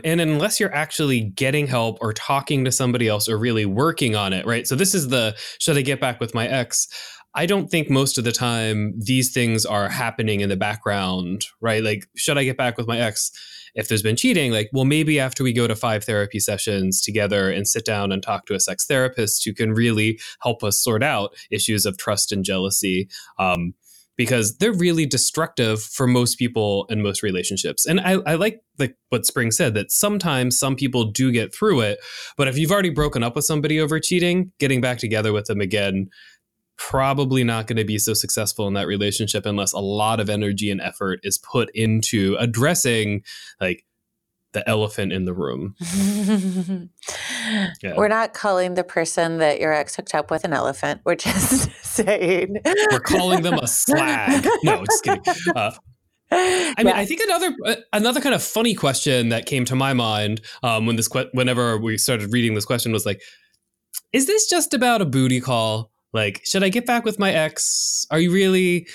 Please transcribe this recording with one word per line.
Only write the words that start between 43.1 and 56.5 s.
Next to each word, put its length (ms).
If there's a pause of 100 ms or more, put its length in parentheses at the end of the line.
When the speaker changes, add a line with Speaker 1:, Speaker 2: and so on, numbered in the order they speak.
Speaker 1:
like, 240 (680)
the 140
elephant 460
in 140
the 80
room. 460
Speaker 2:
<laughs> 1080 (920)
Speaker 1:
Yeah. 140
Speaker 2:
We're 120
not 260
calling 400
the 100
person 540
that 220
your 120
ex 240
hooked 180
up 160
with 140
an 80
elephant. 520
We're 100
just 560
<laughs> 140
saying. 720 (320)
Speaker 1:
We're 100
calling 420
them 120
a 140
slag. 800 (160)
No, 220
just 200
kidding. 180 (320)
Uh, 180 (600)
I 460